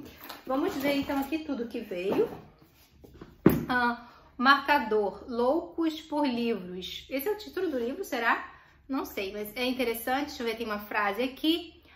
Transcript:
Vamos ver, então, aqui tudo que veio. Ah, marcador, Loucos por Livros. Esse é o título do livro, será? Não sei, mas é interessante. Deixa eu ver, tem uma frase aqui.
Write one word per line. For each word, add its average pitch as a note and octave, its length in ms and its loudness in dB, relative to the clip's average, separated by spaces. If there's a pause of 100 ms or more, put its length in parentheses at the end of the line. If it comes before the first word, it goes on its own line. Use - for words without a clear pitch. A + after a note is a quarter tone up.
(460)
Vamos C#4+ 300 0
ver, C#4+ 200 2
então, C#4 220 0
aqui C4+ 200 0
tudo A#3+ 300 -4
que A#3+ 120 -8
veio. G#3 480 0 (1400)
Ah, A#3+ 400 2 (280)
marcador, A#3+ 880 4
Loucos D4+ 760 0
por D4 240 0
Livros. G3+ 840 -2
Esse C#4 200 -4
é G#4+ 40 2
o G#4 60 -6
título F4 320 -4
do C4 80 -2
livro, C#4 260 -2
será? B3 460 0 (380)
Não C#4 160 -2
sei, G3+ 280 -6
mas G#3 240 -8
é B3+ 80 -2
interessante. B3+ 600 0
Deixa - 160 -8
eu A#3 40 -2
ver, A3+ 100 -2
tem A#3 100 -6
uma G#3 140 -4
frase G#3 420 0
aqui. D#4+ 580 -2 (160)